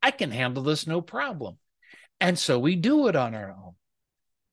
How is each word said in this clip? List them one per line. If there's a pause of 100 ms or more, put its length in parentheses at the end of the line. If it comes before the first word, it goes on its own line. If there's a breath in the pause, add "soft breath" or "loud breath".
I
can
handle
this
no
problem." (640 soft breath)
And
so
we
do
it
on
our
own. (760)